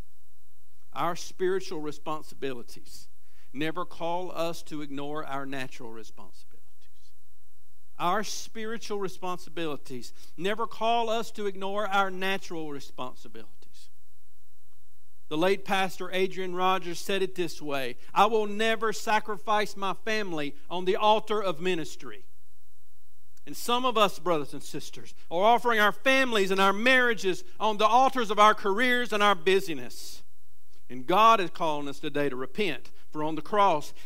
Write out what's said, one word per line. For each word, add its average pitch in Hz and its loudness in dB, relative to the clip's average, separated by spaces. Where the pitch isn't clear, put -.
Our 165 0
spiritual 185 0
responsibilities - -2
never 160 -2
call 175 -2
us 165 0
to 151 -2
ignore 143 -2
our 139 -2
natural 131 -2
responsibilities. - -4
Our 180 0
spiritual 220 -2
responsibilities 165 -2
never 208 0
call 226 2
us 226 0
to 214 -2
ignore 196 0
our 196 2
natural 185 -2
responsibilities. - -2
The 156 -2
late 190 2
Pastor 190 0
Adrian 185 0
Rogers 180 0
said 196 0
it 185 0
this 170 -2
way, 135 -2
"I 190 6
will 220 2
never 220 0
sacrifice 214 0
my 190 0
family 175 0
on 180 -2
the 190 2
altar 214 4
of 175 0
ministry." 151 -2
And - -4
some 247 0
of 240 0
us, 202 4
brothers 156 0
and 139 -4
sisters, - -4
are 175 0
offering 226 4
our 208 6
families 247 2
and 190 2
our 196 6
marriages 226 2
on 208 0
the 214 4
altars 247 4
of 208 2
our 208 8
careers 240 0
and 208 0
our 208 6
busyness. 165 0
And 127 -4
God 214 6
is 175 -2
calling 147 -2
us 135 -4
today 143 0
to 127 -2
repent, 131 -2
for 151 -2
on 156 -2
the 156 -4
cross, 190 2